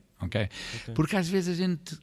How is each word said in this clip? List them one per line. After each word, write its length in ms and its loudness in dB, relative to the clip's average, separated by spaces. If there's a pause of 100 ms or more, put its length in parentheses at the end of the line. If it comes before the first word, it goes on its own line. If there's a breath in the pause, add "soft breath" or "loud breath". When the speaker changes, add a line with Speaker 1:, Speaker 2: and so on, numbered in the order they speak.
(200)
Speaker 1:
ok? 280 0 (340 loud breath)
Speaker 2:
Ok. 120 -8
Speaker 1:
Porque 220 2
às 140 2
vezes 280 2
a 60 2
gente 380 -2